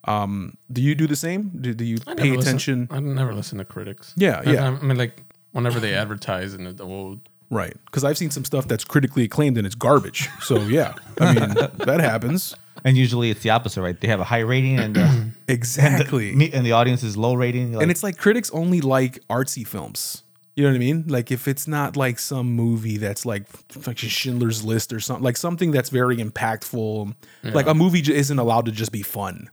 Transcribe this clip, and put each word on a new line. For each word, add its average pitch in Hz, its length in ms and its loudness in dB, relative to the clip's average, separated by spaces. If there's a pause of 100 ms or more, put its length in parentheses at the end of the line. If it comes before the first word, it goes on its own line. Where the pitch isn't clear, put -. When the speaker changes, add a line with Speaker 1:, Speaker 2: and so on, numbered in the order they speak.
Speaker 1:
um, 101 520 -2 (140)
do 123 100 -2
you 147 140 4
do 156 100 2
the 147 120 0
same? 185 340 -4 (100)
Do, 123 140 -4
do 117 80 -6
you 113 140 -2 (100)
Speaker 2:
I 349 80 -8
Speaker 1:
pay - 140 0
Speaker 2:
never 131 80 2
listen, 131 120 2
Speaker 1:
attention? 127 400 -2
Speaker 2:
I 139 120 -6
never 135 340 -2
listen 101 240 -8
to 92 60 -10
critics. - 500 -14
Speaker 1:
Yeah, 151 280 2
Speaker 2:
I, - 100 2
Speaker 1:
yeah. 131 140 2
Speaker 2:
I 135 160 -4
mean, 131 140 2
like, 123 240 -4 (300)
whenever 120 300 0
they 104 120 0
advertise 98 600 -4
and 92 240 -12
the, 98 80 -14
well 95 340 -12 (340)
Speaker 1:
Right. 101 220 -4 (160)
'Cause 139 140 -2
I've 147 120 0
seen 156 140 -4
some 131 140 -8
stuff 135 200 -2
that's 113 200 -2
critically 135 400 0
acclaimed 139 320 2
and 101 100 0
it's 95 80 -6
garbage. 120 540 2 (120)
So, 113 200 2
yeah. 123 320 0 (260)
I 165 140 6
mean, 110 160 4
Speaker 2:
<laughs> - 300 0
Speaker 1:
that 143 200 2
happens. 123 560 0 (300)
Speaker 3:
And 131 100 6
usually 120 340 2
it's 104 120 -4
the 110 80 0
opposite, 110 320 2
right? 90 180 -4
They - 80 -2
have 104 140 2
a - 20 -2
high 117 160 0
rating 131 400 2
and, 214 180 0
uh, 170 140 6 (200)
Speaker 1:
<clears throat> - 180 -12
Exactly. 131 800 2
Speaker 3:
and 131 100 2
the, 156 60 6
me-, 147 80 -6
and 127 120 0
the 117 60 2
audience 120 320 4
is 104 140 -4
low 117 160 2
rating. 123 400 -2
Like 110 80 -2
Speaker 1:
And 165 100 4
it's 175 120 0
like 196 140 -4
critics 226 340 2
only 175 280 2
like 131 400 2 (100)
artsy 123 380 -2
films. - 560 -10 (320)
You 139 80 4
know 139 60 6
what 131 60 4
I 123 40 0
mean? 151 300 2
Like, 123 200 0
if 127 160 -2
it's 139 220 -2
not, 143 300 -2
like, 127 220 0
some 123 340 -2
movie 113 420 0
that's 104 300 -4
like 101 180 -4 (100)
f-, - 300 -20
fucking 117 260 -8
Schindler's 117 540 -2
List 110 300 -2
or 110 80 -6
something, - 240 -6
like, 120 100 0
something 170 360 -2
that's 127 180 2
very 123 280 2
impactful. 110 960 -4 (300)
Speaker 2:
Yeah. 113 80 -6
Speaker 1:
Like, 127 160 2
a 156 60 4
movie 175 280 6
j-, 147 140 2
isn't 139 240 2
allowed 117 280 4
to 110 40 -2
just 107 220 -4
be 104 80 -6
fun. 98 520 -10